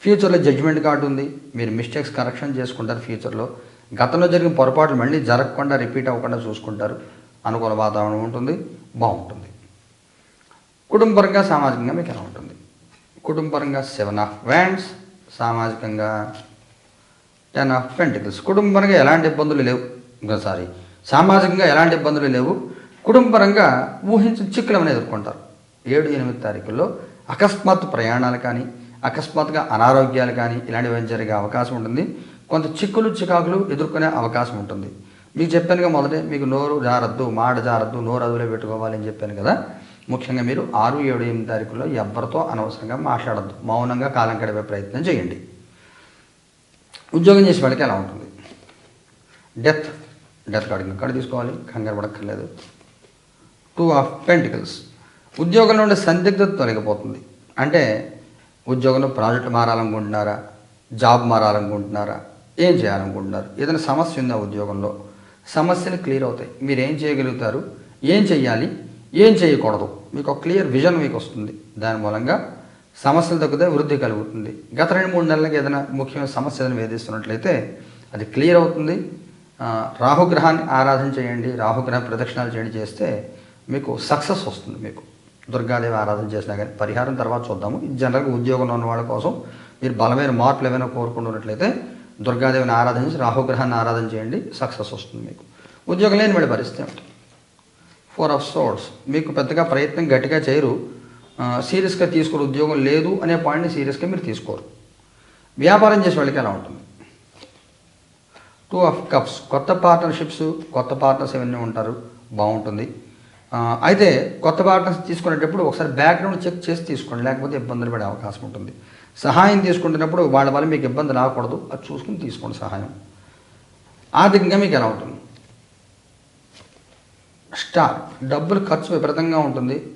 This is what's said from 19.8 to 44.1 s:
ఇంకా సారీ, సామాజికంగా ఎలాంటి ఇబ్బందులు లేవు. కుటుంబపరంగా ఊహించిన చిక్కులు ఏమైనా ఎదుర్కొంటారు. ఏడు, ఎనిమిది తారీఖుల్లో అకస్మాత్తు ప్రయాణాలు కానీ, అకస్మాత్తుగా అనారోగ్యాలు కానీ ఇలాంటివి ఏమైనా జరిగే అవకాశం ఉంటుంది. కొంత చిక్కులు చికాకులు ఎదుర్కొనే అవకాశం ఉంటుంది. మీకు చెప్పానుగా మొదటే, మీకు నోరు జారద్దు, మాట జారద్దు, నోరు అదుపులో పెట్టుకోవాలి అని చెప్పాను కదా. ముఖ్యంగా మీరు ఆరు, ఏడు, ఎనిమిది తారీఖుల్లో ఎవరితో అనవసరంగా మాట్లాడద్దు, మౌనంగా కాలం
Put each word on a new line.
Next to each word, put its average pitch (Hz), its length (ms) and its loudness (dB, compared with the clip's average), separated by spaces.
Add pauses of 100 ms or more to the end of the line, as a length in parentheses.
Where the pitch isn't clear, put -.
ఇంకా 104 160 -2
సారీ, 90 300 -4 (380)
సామాజికంగా 185 600 6
ఎలాంటి 160 300 6
ఇబ్బందులు 147 300 0
లేవు. 131 440 0 (340)
కుటుంబపరంగా 202 1000 6
ఊహించిన 220 460 4
చిక్కులు 220 260 2
ఏమైనా 160 140 4
ఎదుర్కొంటారు. 113 480 -4 (480)
ఏడు, 147 220 2
ఎనిమిది 123 320 -4
తారీఖుల్లో 107 560 -4 (340)
అకస్మాత్తు 190 560 2
ప్రయాణాలు 123 500 0
కానీ, 120 320 -6 (360)
అకస్మాత్తుగా 151 680 -2
అనారోగ్యాలు 123 600 4
కానీ 120 360 -2
ఇలాంటివి 117 260 -2
ఏమైనా 117 120 -4
జరిగే 110 240 -4
అవకాశం 120 460 -2
ఉంటుంది. 120 420 -4 (320)
కొంత 156 160 0
చిక్కులు 208 420 -2
చికాకులు 180 640 0
ఎదుర్కొనే 156 340 -2
అవకాశం 120 520 -2
ఉంటుంది. 98 340 -10 (440)
మీకు 160 180 0
చెప్పానుగా 175 340 2
మొదటే, 151 340 0
మీకు 143 220 -6
నోరు 139 400 0
జారద్దు, 123 460 0
మాట 120 280 0
జారద్దు, 117 400 -2
నోరు 120 260 -2
అదుపులో 120 220 -2
పెట్టుకోవాలి 110 500 -6
అని 107 100 -8
చెప్పాను 107 280 -10
కదా. 113 300 -2 (460)
ముఖ్యంగా 127 320 -4
మీరు - 320 -4
ఆరు, 120 240 2
ఏడు, 131 240 -2
ఎనిమిది 117 240 -4
తారీఖుల్లో 110 400 -6
ఎవరితో 117 520 -4
అనవసరంగా 113 580 -6
మాట్లాడద్దు, 117 680 -4
మౌనంగా 123 460 -2
కాలం 113 360 0